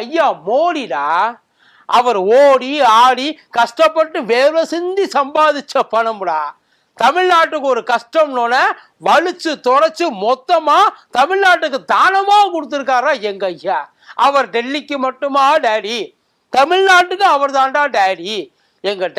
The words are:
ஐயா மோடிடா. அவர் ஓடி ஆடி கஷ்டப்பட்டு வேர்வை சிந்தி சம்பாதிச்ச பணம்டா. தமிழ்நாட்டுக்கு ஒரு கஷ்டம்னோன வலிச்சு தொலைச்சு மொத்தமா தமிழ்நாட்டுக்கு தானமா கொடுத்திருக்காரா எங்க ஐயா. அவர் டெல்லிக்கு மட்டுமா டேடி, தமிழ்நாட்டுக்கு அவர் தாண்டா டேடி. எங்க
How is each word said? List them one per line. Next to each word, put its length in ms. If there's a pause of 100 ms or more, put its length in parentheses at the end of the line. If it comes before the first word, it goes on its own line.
ஐயா 220 (240)
மோடிடா. 580 (840)
அவர் 300 (220)
ஓடி 280 (360)
ஆடி 220 (300)
கஷ்டப்பட்டு 640 (120)
வேர்வை 320 (100)
சிந்தி 320 (120)
சம்பாதிச்ச 680 (120)
பணம்டா. 440 (640)
தமிழ்நாட்டுக்கு 680
ஒரு 180
கஷ்டம்னோன 640 (540)
வலிச்சு 440 (140)
தொலைச்சு 400 (160)
மொத்தமா 560 (400)
தமிழ்நாட்டுக்கு 640 (140)
தானமா 440 (160)
கொடுத்திருக்காரா 580 (180)
எங்க 140 (100)
ஐயா. 260 (460)
அவர் 280
டெல்லிக்கு 520
மட்டுமா 380 (220)
டேடி, 320 (540)
தமிழ்நாட்டுக்கு 840
அவர் 240
தாண்டா 260 (140)
டேடி. 380 (480)
எங்க 220 (120)